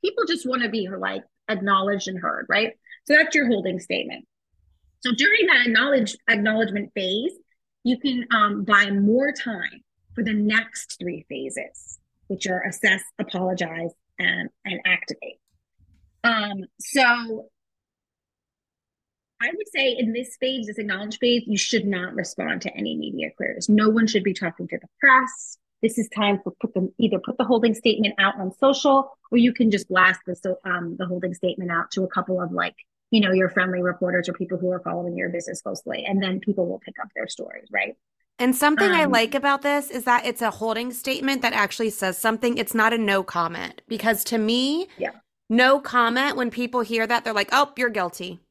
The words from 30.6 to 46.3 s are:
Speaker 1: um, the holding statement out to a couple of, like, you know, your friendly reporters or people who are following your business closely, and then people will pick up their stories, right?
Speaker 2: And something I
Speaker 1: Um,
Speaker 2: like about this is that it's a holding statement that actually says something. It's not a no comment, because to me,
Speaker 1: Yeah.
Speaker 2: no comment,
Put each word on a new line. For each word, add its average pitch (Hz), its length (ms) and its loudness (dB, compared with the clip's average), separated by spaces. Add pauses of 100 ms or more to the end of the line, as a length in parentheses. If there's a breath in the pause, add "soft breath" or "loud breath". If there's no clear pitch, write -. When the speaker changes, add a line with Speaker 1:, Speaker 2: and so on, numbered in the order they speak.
Speaker 1:
um, 175 320 -4
the 185 80 -4
holding 180 260 -4
statement 175 380 -4
out 170 220 -2
to 190 100 -2
a 185 60 -2
couple 185 300 -2
of, 175 140 -4
like, 175 220 -2 (360)
you 220 120 6
know, 190 100 4
your 185 160 4
friendly 185 320 0
reporters 180 480 0
or 180 60 -4
people 180 240 -6
who 180 120 0
are 180 100 -2
following 175 360 -6
your - 140 -4
business 175 320 -8
closely, - 440 -8
and 196 160 0
then 190 180 -2
people 196 280 -2
will 190 120 -8
pick - 220 -18
up 202 140 -10
their - 100 -6
stories, - 460 -14
right? 101 240 -4 (420)
Speaker 2:
And 254 160 2
something 302 360 4
I 339 140 4
Speaker 1:
Um, 285 60 0
Speaker 2:
like 226 240 2
about 277 280 0
this 285 280 0
is 247 140 -6
that 240 220 2
it's 240 160 -4
a 226 80 0
holding 226 420 -4
statement 269 480 -4
that 233 140 0
actually 220 360 0
says 185 280 -4
something. 226 400 0
It's - 160 -4
not 226 180 4
a 233 60 0
no 202 240 2
comment, 170 680 -6
because 214 360 -2
to 233 120 -4
me, 254 500 0 (120 loud breath)
Speaker 1:
Yeah. - 140 -6 (360)
Speaker 2:
no 254 320 6
comment, 247 560 0